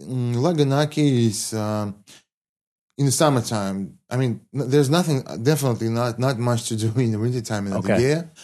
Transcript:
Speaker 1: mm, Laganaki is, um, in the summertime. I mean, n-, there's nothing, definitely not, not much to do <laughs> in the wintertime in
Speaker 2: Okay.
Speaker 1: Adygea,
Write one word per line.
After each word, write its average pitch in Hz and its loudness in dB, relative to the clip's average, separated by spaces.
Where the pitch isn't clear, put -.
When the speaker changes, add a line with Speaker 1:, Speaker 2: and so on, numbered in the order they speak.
Speaker 1:
mm, 120 -4
Laganaki 147 2
is, 110 -2
um, 107 -2
in 143 2
the 131 4
summertime. 104 0
I 123 -4
mean, 127 -2
n-, 123 -4
there's 139 4
nothing, 160 2
definitely 127 0
not, 117 -2
not 131 0
much 120 -2
to 117 -4
do 110 0
<laughs> 135 0
in 117 2
the 104 -2
wintertime 113 -4
in 98 -4
Speaker 2:
Okay. 98 0
Speaker 1:
Adygea, 151 2